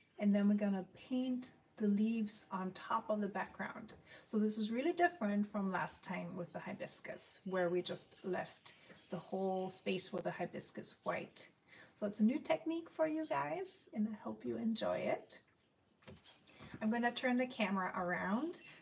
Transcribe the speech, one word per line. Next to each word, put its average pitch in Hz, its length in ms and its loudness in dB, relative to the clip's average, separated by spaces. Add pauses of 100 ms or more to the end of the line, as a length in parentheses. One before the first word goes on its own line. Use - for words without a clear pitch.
(180)
And 208 160 4
then 202 160 6
we're 208 60 6
gonna 196 300 2 (240)
paint 254 420 0 (260)
the 214 100 2
leaves 214 640 2
on 185 200 -2
top - 380 -2
of 214 120 2
the 202 60 0
background. - 680 -6 (320)
So - 120 0
this 214 200 4
is 220 140 0
really 277 220 2
different 214 560 4
from 196 220 0
last 160 320 -2
time 180 320 -6
with 175 180 -6
the - 60 -6
hibiscus, - 840 -6
where 185 240 4
we 180 120 4
just - 420 -6
left - 500 -4 (360)
the 190 80 -4
whole 190 520 0
space 185 400 -2
for 190 120 -4
the 180 100 -2
hibiscus - 720 -6
white. - 460 -4 (460)
So 214 120 -4
it's 202 120 -4
a 220 40 8
new 262 160 6
technique 320 500 0
for 320 180 2
you 311 200 0
guys, 320 640 -2
and 214 180 2
I 208 120 -6
hope 220 220 -8
you 233 120 -2
enjoy 226 400 2
it. - 420 0 (1400)
I'm 220 80 2
gonna 240 220 2
turn 247 260 2
the 254 100 2
camera 196 480 0
around 185 640 0 (220)